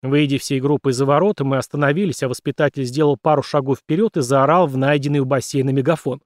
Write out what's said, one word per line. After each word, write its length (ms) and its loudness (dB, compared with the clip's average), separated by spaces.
Выйдя 360 0
всей 200 -4
группой 340 0
за 120 0
ворота, 380 0
мы 140 0
остановились, 640 -2
а 40 -2
воспитатель 580 -4
сделал 360 0
пару 220 2
шагов 360 -2
вперёд 380 -2
и 40 0
заорал 460 4
в 100 -6
найденный 420 0
у 60 0
бассейна 440 -2
мегафон. 560 -2